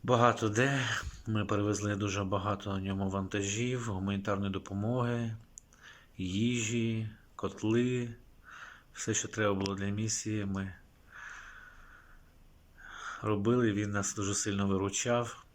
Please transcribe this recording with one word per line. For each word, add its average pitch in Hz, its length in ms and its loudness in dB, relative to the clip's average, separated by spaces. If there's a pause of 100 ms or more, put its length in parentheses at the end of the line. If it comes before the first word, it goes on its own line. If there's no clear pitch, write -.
Багато 117 420 6
де. 127 380 2 (380)
Ми 107 200 2
перевезли 104 500 2
дуже 101 280 0
багато 98 500 0
на 95 80 -2
ньому 98 280 0
вантажів, 104 760 -2
гуманітарної 98 680 0
допомоги, 117 840 -2 (840)
їжі, 110 920 0 (260)
котли. 117 800 0 (760)
Все, - 200 -2
що - 140 -2
треба 104 260 2
було 98 220 2
для 98 100 -4
місії, 107 600 -2
ми 95 280 -2 (2500)
робили. 107 500 4
Він 101 200 0
нас 98 240 -2
дуже 101 200 -2
сильно 98 320 0
виручав. 101 880 0